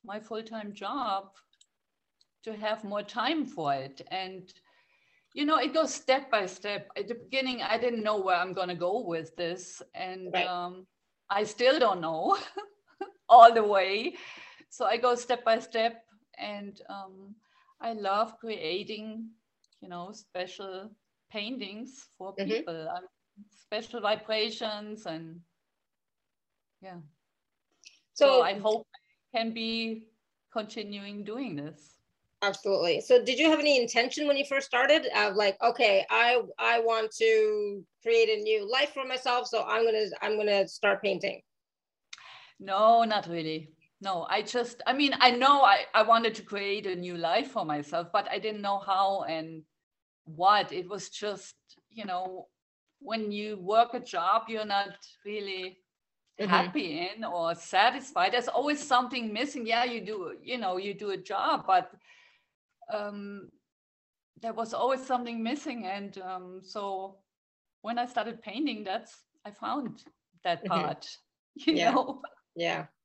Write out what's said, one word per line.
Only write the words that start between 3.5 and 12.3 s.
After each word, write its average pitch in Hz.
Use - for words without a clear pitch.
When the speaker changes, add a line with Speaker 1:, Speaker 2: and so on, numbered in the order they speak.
Speaker 1:
it. 135
And, 185
you 294
know, 311
it 302
goes 320
step 269
by 208
step. 202
At 202
the 233
beginning, 262
I 214
didn't 233
know 214
where 185
I'm 180
gonna 175
go 180
with 165
this. 175
And, 185
Speaker 2:
Right. 180
Speaker 1:
um, 180
I 208
still 254
don't 196
know 165